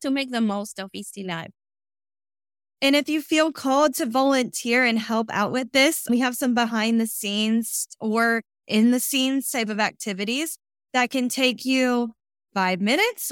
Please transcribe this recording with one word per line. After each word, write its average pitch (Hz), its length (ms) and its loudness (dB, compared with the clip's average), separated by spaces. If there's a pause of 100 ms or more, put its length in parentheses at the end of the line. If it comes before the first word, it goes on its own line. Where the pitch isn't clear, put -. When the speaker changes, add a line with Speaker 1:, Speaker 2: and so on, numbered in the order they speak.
Speaker 1:
to 277 100 -4
make 269 200 -2
the 240 100 -2
most 202 400 -2
of 190 120 -10
isti 196 340 -12
Live. 165 240 -8 (1300)
Speaker 2:
And 277 160 4
if 294 100 0
you 302 140 -2
feel 311 320 2
called 269 440 2
to 330 100 -2
volunteer 254 800 2
and 226 120 2
help 220 320 -2
out 202 220 0
with 254 200 -4
this, 277 360 2
we 240 120 4
have 254 160 -2
some 247 180 0
behind 226 440 2
the 226 80 2
scenes 220 800 -2 (140)
or 226 420 0 (240)
in 226 260 4
the 247 80 2
scenes 269 500 -2
type 226 180 -2
of 208 100 -6
activities 214 760 -4 (380)
that 247 160 2
can 254 180 0
take 254 380 -2
you 247 480 2 (400)
five 185 260 0
minutes, 349 520 0